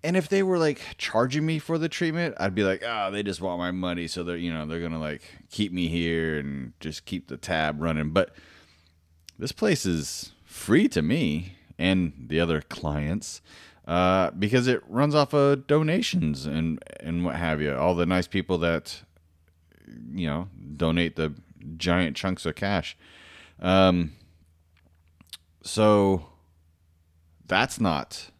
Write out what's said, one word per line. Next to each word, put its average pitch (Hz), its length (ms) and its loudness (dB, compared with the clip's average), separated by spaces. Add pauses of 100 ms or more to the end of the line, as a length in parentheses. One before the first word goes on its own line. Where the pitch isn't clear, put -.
and 165 120 0
if 175 140 2
they 196 120 4
were, 185 160 2
like, 151 240 2 (160)
charging 131 480 0
me 160 140 0
for 165 180 -2
the 156 120 0
treatment, 165 500 -2
I'd 95 160 -2
be 104 80 2
like, 95 200 2
"Oh, 107 280 -2
they 104 120 -4
just 92 180 -6
want 90 180 -4
my 90 120 -2
money, 87 360 -4
so 87 160 -6
they're, 87 140 -4
you 85 160 -4
know, 78 120 -6
they're 82 140 -6
gonna, 82 200 -6
like, 76 220 -6 (280)
keep 104 220 -2
me 90 180 0
here 82 500 0
and 69 400 -8
just - 260 -10
keep - 220 -8
the 67 100 -10
tab 78 440 -2
running." 78 300 -2
But 87 220 0 (1040)
this - 140 -6
place 208 320 0
is 80 480 -4 (100)
free 175 460 2
to - 120 0
me 90 540 -2 (220)
and 82 500 0
the 80 140 2
other 82 200 2
clients, 76 800 -4 (460)
uh, 92 440 2
because 107 360 0
it 127 200 0
runs 143 280 0
off 143 180 2
of 143 320 2
donations 151 800 0
and, 80 380 -2 (160)
and 87 240 -4
what 78 140 -2
have 80 240 0
you. 73 120 0
All 82 220 2
the 87 100 2
nice 92 220 2
people 92 300 -2
that, 82 440 -2 (1120)
you 85 160 -2
know, 82 220 -4 (260)
donate 82 400 2
the 78 180 -2 (440)
giant 87 400 2
chunks 92 280 -4
of 80 100 -4
cash. 98 420 -2 (640)
Um, 90 500 4 (1500)
so 101 640 6 (1200)
that's 107 320 2
not 80 500 -2 (100)